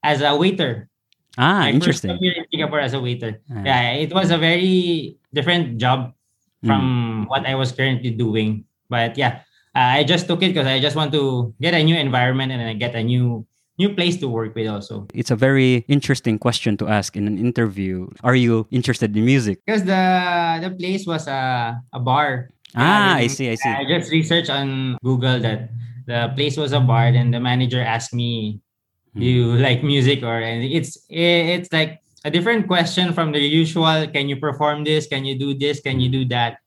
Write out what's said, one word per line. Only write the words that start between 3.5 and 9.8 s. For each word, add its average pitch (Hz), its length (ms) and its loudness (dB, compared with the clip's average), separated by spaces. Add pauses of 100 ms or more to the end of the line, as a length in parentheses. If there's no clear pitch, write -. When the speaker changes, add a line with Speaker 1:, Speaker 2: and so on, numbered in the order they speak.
Speaker 2:
Ah. 110 160 -8
Speaker 1:
Yeah, 127 160 2 (160)
it 156 160 -2
was 185 160 2
a 165 80 2
very 175 800 2 (180)
different 147 420 0
job 127 380 0 (480)
Speaker 2:
Mm. 113 80 0
Speaker 1:
from 135 120 2 (440)
what 135 180 -2
I 131 140 -2
was 127 160 0
currently 127 340 -2
doing. 107 540 -2 (260)
But 117 300 -2
yeah, 123 240 0 (340)
uh, 131 240 4